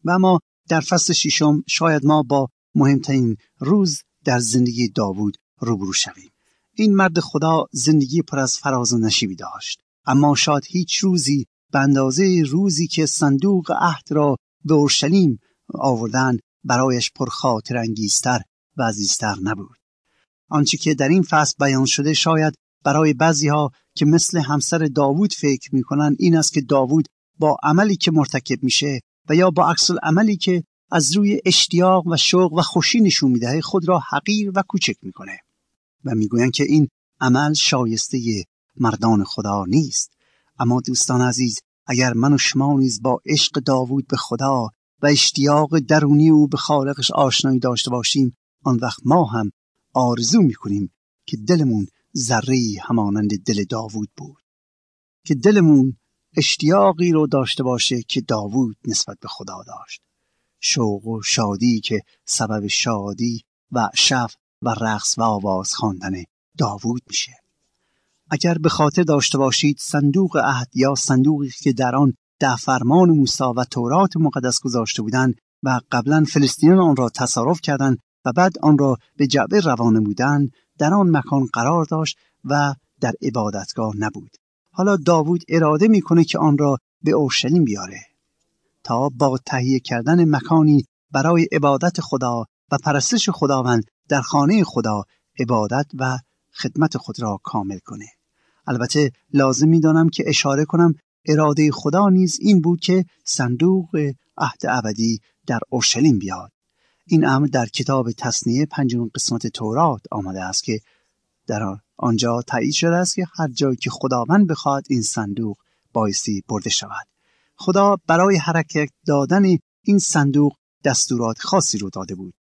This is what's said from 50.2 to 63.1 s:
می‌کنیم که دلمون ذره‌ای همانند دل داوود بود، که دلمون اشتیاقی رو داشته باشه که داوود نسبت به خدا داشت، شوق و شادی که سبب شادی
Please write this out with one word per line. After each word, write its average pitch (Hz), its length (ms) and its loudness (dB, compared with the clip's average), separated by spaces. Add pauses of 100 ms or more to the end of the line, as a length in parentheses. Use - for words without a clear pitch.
می‌کنیم 101 500 -2 (340)
که - 100 -8
دلمون 113 500 0 (300)
ذره‌ای 120 640 -2
همانند 104 640 -2
دل 104 200 -2
داوود 110 520 -8
بود، - 260 -20 (840)
که - 100 -2
دلمون 147 600 4 (400)
اشتیاقی 175 760 2
رو 156 140 2
داشته 135 360 -2
باشه 123 460 -2
که 135 120 -2
داوود 110 560 -4 (100)
نسبت - 340 -6
به - 80 -16
خدا - 380 -16
داشت، - 360 -20 (580)
شوق 107 460 -2
و 113 160 -8
شادی 110 580 0
که 107 220 -4 (220)
سبب 107 420 -4
شادی 110 760 -4 (300)